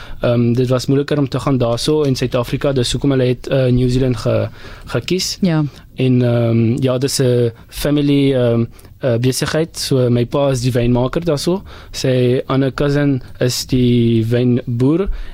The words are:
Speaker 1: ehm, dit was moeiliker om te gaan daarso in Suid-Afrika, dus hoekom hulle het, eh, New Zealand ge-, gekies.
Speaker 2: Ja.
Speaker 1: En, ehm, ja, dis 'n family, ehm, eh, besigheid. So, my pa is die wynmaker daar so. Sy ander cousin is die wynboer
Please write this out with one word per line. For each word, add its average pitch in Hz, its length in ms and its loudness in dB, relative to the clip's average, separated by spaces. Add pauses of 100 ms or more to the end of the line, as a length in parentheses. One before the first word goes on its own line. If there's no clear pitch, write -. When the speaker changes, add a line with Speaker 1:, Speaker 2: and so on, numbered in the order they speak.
(220)
Speaker 1:
ehm, 120 320 2
dit 127 140 0
was 123 180 0
moeiliker 139 320 0
om 139 100 0
te 127 120 -4
gaan 135 180 0
daarso 123 440 0
in 135 140 0
Suid-Afrika, 131 560 -2
dus 127 200 0
hoekom 139 180 0
hulle 131 160 2
het, 127 220 -2
eh, 131 220 2
New 127 200 2
Zealand 127 260 0
ge-, 110 320 -2 (380)
gekies. - 540 -4
Speaker 2:
Ja. 160 240 2 (320)
Speaker 1:
En, 127 260 2
ehm, 117 600 2
ja, 127 160 0
dis 131 220 -2
'n 123 320 2 (160)
family, 143 640 2
ehm, 117 300 2 (380)
eh, 120 160 2
besigheid. 147 580 -2
So, 127 340 0
my 120 140 2
pa 139 260 0
is 131 120 -2
die 123 100 0
wynmaker 123 520 0
daar 151 140 0
so. 180 240 -2 (300)
Sy 127 540 2
ander 135 260 0
cousin 143 500 0 (180)
is 123 260 -2
die 120 600 2
wynboer 123 800 0 (260)